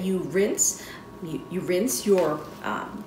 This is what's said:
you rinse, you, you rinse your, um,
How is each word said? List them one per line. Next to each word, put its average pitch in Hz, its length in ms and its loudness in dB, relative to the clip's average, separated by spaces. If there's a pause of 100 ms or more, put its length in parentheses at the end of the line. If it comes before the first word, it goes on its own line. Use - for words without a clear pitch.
you 185 140 2
rinse, 175 640 2 (400)
you, 160 180 -6 (100)
you 180 100 -4
rinse 180 440 2
your, 170 340 6 (240)
um, - 440 -6